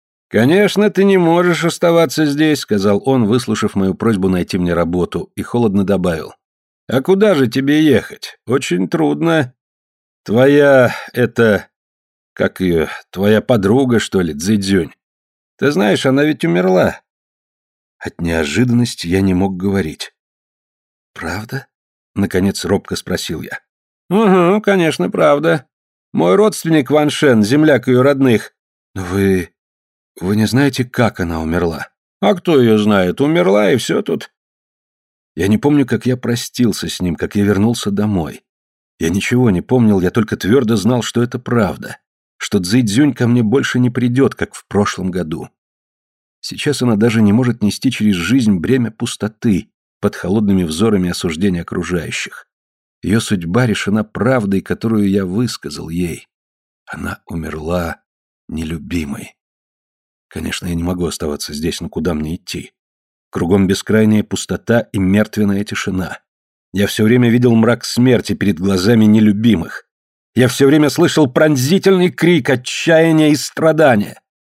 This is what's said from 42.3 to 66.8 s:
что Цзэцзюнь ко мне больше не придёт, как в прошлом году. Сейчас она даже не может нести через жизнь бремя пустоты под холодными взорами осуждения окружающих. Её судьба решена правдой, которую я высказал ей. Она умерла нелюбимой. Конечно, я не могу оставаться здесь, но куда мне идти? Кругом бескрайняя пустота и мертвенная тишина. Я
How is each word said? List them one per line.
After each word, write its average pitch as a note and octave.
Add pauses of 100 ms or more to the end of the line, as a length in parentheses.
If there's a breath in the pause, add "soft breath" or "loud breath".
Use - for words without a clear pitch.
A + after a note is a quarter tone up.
что -
Цзэцзюнь A2+
ко A#2+
мне A#2+
больше B2
не B2
придёт, B2
как -
в -
прошлом F#2+
году. E2 (920)
Сейчас -
она A#2+
даже A2
не G2+
может A#2+
нести G#2
через G#2+
жизнь G#2
бремя A2
пустоты - (300)
под G2+
холодными G2
взорами F2+
осуждения F2
окружающих. E2+ (560)
Её F#2+
судьба G#2
решена G#2+
правдой, G2+
которую G#2+
я G2
высказал F2
ей. E2+ (580)
Она -
умерла E2 (460)
нелюбимой. D#2 (920)
Конечно, E2
я F2
не E2+
могу F2
оставаться D2+
здесь, D#2
но E2+
куда E2
мне D#2
идти? - (580)
Кругом G2
бескрайняя G#2+
пустота A2
и G#2
мертвенная G2+
тишина. F#2 (520)
Я G2+